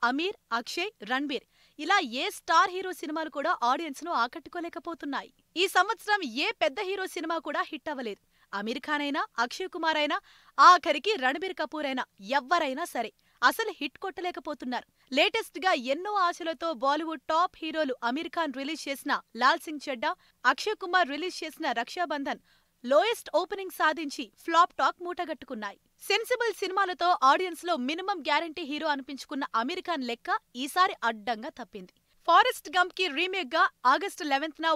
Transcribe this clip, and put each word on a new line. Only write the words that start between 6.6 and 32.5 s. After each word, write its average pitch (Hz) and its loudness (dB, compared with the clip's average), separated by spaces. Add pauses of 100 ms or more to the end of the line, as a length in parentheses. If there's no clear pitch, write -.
పెద్ద 302 0
హీరో 381 -4
సినిమా 330 -4
కూడా 320 -4
హిట్ 311 -8
అవ్వలేదు. 240 -8 (300)
అమీర్ 214 -4
ఖాన్ 294 -2
అయినా, 285 -2 (160)
అక్షయ్ 247 -4
కుమార్ 330 0
అయినా, 294 0 (420)
ఆఖరికి 330 8 (100)
రణబీర్ 330 0
కపూర్ 302 -4
అయినా, 254 -4 (340)
ఎవ్వరైనా 294 0
సరే 233 -4 (320)
అసలు 415 4
హిట్ - -6
కొట్టలేకపోతున్నారు. 311 -6 (260)
లేటెస్ట్ 339 2
గా 370 4 (200)
ఎన్నో 359 -4 (140)
ఆశలతో 339 -4
బాలీవుడ్ 302 -2
టాప్ 330 2
హీరోలు 311 -2 (140)
అమీర్ 302 -4
ఖాన్ 302 -2
రిలీజ్ 285 -6
చేసిన 277 -4 (240)
లాల్ 269 4
సింగ్ 302 -10
చెడ్డా, 285 -2 (320)
అక్షయ్ 285 2
కుమార్ 349 2
రిలీజ్ 320 -6
చేసిన 311 -6 (140)
రక్షాబంధన్ 285 -4 (420)
లోయెస్ట్ 330 4
ఓపెనింగ్ 370 -2
సాధించి 311 0 (200)
ఫ్లాప్ 339 4
టాక్ 285 2
మూటగట్టుకున్నాయి. 269 -8 (240)
సెన్సిబుల్ 453 0 (100)
సినిమాలతో 370 0 (220)
ఆడియన్స్ 349 0
లో 349 2
మినిమం 339 -2
గ్యారంటీ 311 -2
హీరో 302 -4
అనిపించుకున్న 277 -6 (160)
అమీర్ 311 -4
ఖాన్ 277 -4
లెక్క 294 -4 (180)
ఈసారి 339 0 (140)
అడ్డంగా 226 -6 (100)
తప్పింది. 190 -16 (340)
ఫారెస్ట్ 403 6